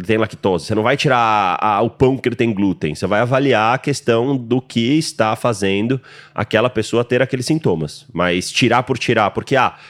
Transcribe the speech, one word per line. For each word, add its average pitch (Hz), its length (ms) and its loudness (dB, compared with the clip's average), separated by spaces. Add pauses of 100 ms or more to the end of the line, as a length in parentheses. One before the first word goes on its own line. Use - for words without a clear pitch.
tem 110 120 2
lactose. 98 480 -2
Você 107 100 -4
não 107 80 0
vai 135 140 2
tirar 110 640 2
a, 104 200 0
o 120 80 0
pão 131 280 2
que - 100 -8
ele - 80 -2
tem 117 180 0
glúten. 92 400 -2
Você 92 140 -6
vai 104 140 2
avaliar 123 540 2
a - 20 -2
questão 131 580 0
do 123 240 -2
que 123 380 0
está 113 400 -2
fazendo 104 640 -2 (320)
aquela 110 360 2
pessoa 117 360 -2
ter 123 160 0
aqueles 127 240 -2
sintomas. 90 680 -2
Mas 90 400 -2
tirar 123 320 2
por 127 140 -4
tirar, 110 340 2
porque, 113 240 -4
"Ah, 123 220 0 (120)